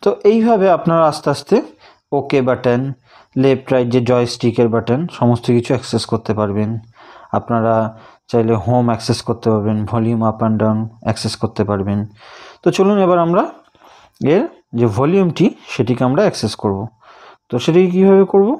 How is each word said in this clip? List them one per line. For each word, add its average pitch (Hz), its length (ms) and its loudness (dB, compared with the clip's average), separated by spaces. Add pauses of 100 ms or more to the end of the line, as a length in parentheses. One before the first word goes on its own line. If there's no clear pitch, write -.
তো 202 80 2 (140)
এইভাবে 220 460 4
আপনারা 165 360 2
আস্তে 151 240 -2
আস্তে - 260 -2 (560)
ওকে 139 300 0
বাটন, 123 380 0 (560)
লেফট 131 360 0
রাইট 123 160 2
যে 123 120 2
জয়স্টিকের 120 680 0
বাটন, 113 320 -2 (120)
সমস্ত 120 340 0
কিছু 120 260 0
অ্যাক্সেস 117 340 -4
করতে 113 280 -4
পারবেন। 107 360 -2 (640)
আপনারা 113 420 0 (540)
চাইলে 113 260 0
হোম 120 320 0
অ্যাক্সেস 117 360 -2
করতে 113 280 -4
পারবেন, 107 340 -2
ভলিউম 113 380 -2
আপ 110 200 -2
and 110 180 0
ডাউন 110 180 2 (240)
অ্যাক্সেস 110 340 -4
করতে - 280 -4
পারবেন। 101 340 -2 (640)
তো 175 80 2
চলুন 196 280 2
এবার 180 200 2
আমরা 170 240 2 (840)
এর 165 180 2 (320)
যে 120 120 2
ভলিউমটি 156 600 2 (220)
সেটিকে 123 360 -2
আমরা 135 180 2
অ্যাক্সেস 139 340 -2
করব। 101 300 -4 (600)
তো 120 100 -4
সেটিকে 175 320 2
কীভাবে 190 340 4
করব? 196 240 2 (120)